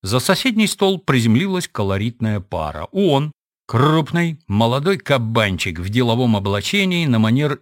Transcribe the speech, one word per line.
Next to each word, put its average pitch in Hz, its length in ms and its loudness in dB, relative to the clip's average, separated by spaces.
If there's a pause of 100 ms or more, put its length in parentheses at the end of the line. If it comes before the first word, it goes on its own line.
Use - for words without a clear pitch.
За 110 200 -2
соседний 214 460 0
стол 190 300 0
приземлилась 139 680 0
колоритная 107 720 -4
пара. 78 540 -8
Он, 151 400 0 (360)
Крупный, 156 800 0
молодой 127 500 0
кабанчик 110 800 0
в 90 120 -8
деловом 117 460 2
облачении 165 680 -2
на 120 140 2
манер 123 420 0